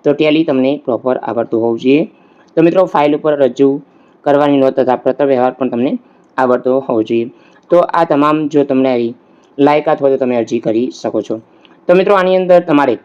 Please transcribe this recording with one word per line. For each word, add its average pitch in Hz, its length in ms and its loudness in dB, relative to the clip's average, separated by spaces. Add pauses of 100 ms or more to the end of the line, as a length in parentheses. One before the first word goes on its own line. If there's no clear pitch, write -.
તો 147 100 2
ટેલી 156 300 0
તમને 139 420 -2
પ્રોપર 127 320 -2
આવડતું 113 440 -4
હોવું 113 180 -2
જોઈએ. 139 260 2 (500)
તો 160 60 2
મિત્રો, 170 240 4
ફાઇલ 147 300 0
ઉપર 147 220 -2
રજૂ 139 420 0 (420)
કરવાની 143 360 2
નોંધ 131 160 2
તથા 123 220 0
પત્ર 131 300 -2
વ્યવહાર 127 260 0
પણ 127 180 -6
તમને 123 300 -4 (380)
આવડતો 127 420 0
હોવો 120 240 -2
જોઈએ. 117 220 -2 (440)
તો 170 80 4
આ 170 260 2
તમામ 151 440 0
જો 143 160 0
તમને 131 260 0
આવી 120 260 -2 (440)
લાયકાત 147 420 2
હોય 139 100 2
તો 135 60 0
તમે 123 180 -2
અરજી 117 240 -2
કરી 117 320 -2
શકો 117 300 -6
છો. - 200 -8 (460)
તો 180 80 4
મિત્રો, 190 200 2
આની 185 200 0
અંદર 180 240 4
તમારે 147 460 0